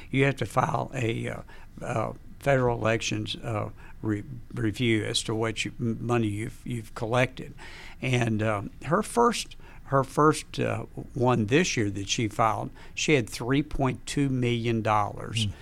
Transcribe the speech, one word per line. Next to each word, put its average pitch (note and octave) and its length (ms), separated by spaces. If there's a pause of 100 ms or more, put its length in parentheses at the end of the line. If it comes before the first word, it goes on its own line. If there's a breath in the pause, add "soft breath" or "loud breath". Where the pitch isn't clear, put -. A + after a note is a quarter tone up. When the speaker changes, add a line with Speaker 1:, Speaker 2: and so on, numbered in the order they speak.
(100)
Speaker 1:
you C3+ 140
have C#3 120
to A#2 100
file B2+ 480
a, A#2+ 340
uh, A2+ 120 (440 loud breath)
uh, - 280 (260)
federal B2+ 400
elections, A2 580
uh, A2 340 (320 loud breath)
re-, G#2 220 (300)
review A2+ 500
as A2+ 180
to A2+ 120
what A2 300
you, G#2 160
m-, A2+ 240
money A#2+ 220
you've, G#2+ 380
you've A#2 300
collected. B2 600 (480 loud breath)
And, A#2+ 400
um, G#2+ 280 (140)
her E3+ 180
first, - 540 (280 loud breath)
her C3+ 200
first, D3+ 560
uh, A2 200 (340)
one A#2 320
this C#3+ 320
year G#2 120
that G2+ 200
she A2+ 180
filed, A2 400 (260 loud breath)
she - 200
had B2 140
three C#3 340
point - 440
two C#3+ 220
million A#2+ 540
dollars G#2+ 640
Speaker 2:
Mm. G2+ 160